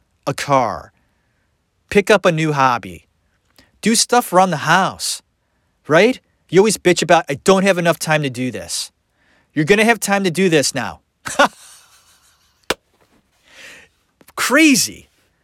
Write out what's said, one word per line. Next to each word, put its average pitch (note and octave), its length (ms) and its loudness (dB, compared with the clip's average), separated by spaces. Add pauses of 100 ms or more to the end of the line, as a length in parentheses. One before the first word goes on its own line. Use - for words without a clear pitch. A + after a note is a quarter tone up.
(260)
a C#3+ 80 -4
car. A#2+ 580 -4 (960)
Pick G3+ 200 2
up G3+ 160 2
a F3+ 60 2
new D#3 200 -2
hobby. A#2+ 540 -2 (720)
Do A3+ 140 0
stuff - 380 0
around F#3 180 4
the D3 180 -6
house, D#3+ 540 -2 (640)
right? G3 320 2 (280)
You F3 120 2
always G#3 160 2
bitch - 260 0
about, E3 260 2
"I C#3+ 60 -4
don't F#3+ 280 2
have F#3+ 160 0
enough E3+ 200 0
time D#3 240 -2
to C#3 80 -4
do B2 200 -8
this." F2+ 420 -12 (640)
You're D#3 100 -2
gonna G#3 200 2
have A3+ 160 0
time G3+ 240 -2
to F#3 60 0
do F3+ 180 0
this D#3 260 0
now. G#2 260 -8 (380)
<laughs> C#4+ 100 4 (3000)
Crazy, C#4+ 720 0 (360)